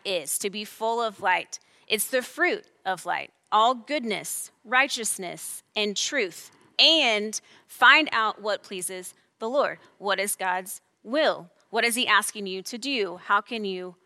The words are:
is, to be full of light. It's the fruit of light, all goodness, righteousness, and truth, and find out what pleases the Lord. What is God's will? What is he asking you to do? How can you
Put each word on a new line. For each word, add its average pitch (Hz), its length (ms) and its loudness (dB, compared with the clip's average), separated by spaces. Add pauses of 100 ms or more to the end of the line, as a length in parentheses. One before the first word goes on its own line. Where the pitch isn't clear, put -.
is, 170 340 -4
to 208 120 -4
be 208 140 -8
full 226 380 -2
of 214 180 -4
light. 185 380 -2 (300)
It's 214 180 0
the 254 160 -2
fruit 302 420 -2 (220)
of 185 180 -4
light, 156 280 -6 (180)
all 226 240 4
goodness, 233 760 -6 (140)
righteousness, 214 1000 -2 (120)
and 208 220 0
truth, 208 540 -4 (280)
and 233 640 4 (260)
find 277 460 6
out 220 280 0
what 202 220 -2
pleases 185 520 -10 (240)
the 226 100 -6
Lord. 233 300 0 (200)
What 190 220 -2
is 202 160 -2
God's 185 440 -4 (220)
will? 208 480 0 (200)
What 226 140 0
is 233 100 2
he 247 120 -2
asking 208 400 4
you 190 160 -6
to 240 160 -10
do? 208 460 -4
How 208 160 2
can 220 240 -8
you 180 300 -8 (120)